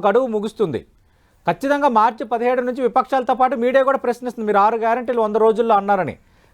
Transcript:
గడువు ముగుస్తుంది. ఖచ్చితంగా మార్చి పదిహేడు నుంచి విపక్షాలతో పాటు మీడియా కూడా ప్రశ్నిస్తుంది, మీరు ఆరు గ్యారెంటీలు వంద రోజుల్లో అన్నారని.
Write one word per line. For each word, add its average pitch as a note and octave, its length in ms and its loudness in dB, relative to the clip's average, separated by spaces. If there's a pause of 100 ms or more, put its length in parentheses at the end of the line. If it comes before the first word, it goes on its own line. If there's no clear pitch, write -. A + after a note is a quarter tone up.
గడువు B3 200 2
ముగుస్తుంది. G#3 580 -4 (640)
ఖచ్చితంగా C#4+ 380 0
మార్చి A#3 380 0
పదిహేడు B3 360 -2
నుంచి B3 200 -6
విపక్షాలతో B3+ 520 0
పాటు B3+ 220 0
మీడియా B3+ 280 2
కూడా C4+ 140 2
ప్రశ్నిస్తుంది, A#3+ 500 -6
మీరు G3+ 100 2
ఆరు A3 200 2
గ్యారెంటీలు A#3 440 -2
వంద G#3+ 140 0
రోజుల్లో A3+ 400 2
అన్నారని. G3 420 0 (360)